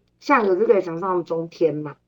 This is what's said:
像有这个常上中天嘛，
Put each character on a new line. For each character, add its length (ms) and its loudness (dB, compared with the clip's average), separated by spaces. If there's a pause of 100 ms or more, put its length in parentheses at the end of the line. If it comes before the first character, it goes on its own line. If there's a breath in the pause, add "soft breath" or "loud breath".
(180)
像 280 2
有 80 2
这 120 2
个 160 4
常 180 -8
上 240 0
中 240 -4
天 260 0
嘛， 220 -8 (120)